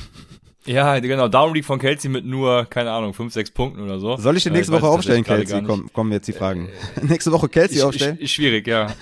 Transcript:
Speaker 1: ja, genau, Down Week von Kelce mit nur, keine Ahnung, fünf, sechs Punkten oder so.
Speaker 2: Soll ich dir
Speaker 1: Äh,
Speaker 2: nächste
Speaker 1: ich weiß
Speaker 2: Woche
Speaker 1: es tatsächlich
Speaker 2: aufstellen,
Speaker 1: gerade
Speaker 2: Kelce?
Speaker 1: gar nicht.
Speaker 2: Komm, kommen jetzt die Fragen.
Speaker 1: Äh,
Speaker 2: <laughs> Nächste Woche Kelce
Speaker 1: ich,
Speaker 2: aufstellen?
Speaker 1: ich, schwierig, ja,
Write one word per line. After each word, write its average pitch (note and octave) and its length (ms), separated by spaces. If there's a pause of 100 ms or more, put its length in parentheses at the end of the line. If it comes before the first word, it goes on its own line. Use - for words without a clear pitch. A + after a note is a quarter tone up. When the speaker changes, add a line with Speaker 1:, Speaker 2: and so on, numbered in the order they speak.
(640)
Speaker 1:
ja, C#3 360
genau, B2+ 280
Down C#3+ 260
Week D3+ 100
von C3+ 140
Kelce C#3+ 300
mit C3+ 160
nur, B2+ 400
keine A#2 260
Ahnung, A2 220
fünf, A#2 220
sechs G#2+ 160
Punkten C3 320
oder G2 180
so. A2+ 160
Speaker 2:
Soll B2+ 220
ich F3+ 60
dir F3 60
Speaker 1:
Äh, D#3 40
Speaker 2:
nächste F3+ 180
Speaker 1:
ich E3 40
weiß - 120
Speaker 2:
Woche E3 120
Speaker 1:
es F#3 60
tatsächlich A#2+ 140
Speaker 2:
aufstellen, A2 40
Speaker 1:
gerade G#2 160
Speaker 2:
Kelce? G2 120
Speaker 1:
gar G2+ 80
nicht. G#2+ 80 (160)
Speaker 2:
Komm, - 80
kommen A2 200
jetzt G2+ 140
die G#2 60
Fragen. F#2 360 (280)
Speaker 1:
Äh, - 80
Speaker 2:
<laughs> - 20
Nächste E3 260
Woche D3+ 180
Kelce D#3+ 240
Speaker 1:
ich, C#3+ 80
Speaker 2:
aufstellen? C#3 360
Speaker 1:
ich, C#3 140
schwierig, A#2 340
ja, A2+ 200 (160)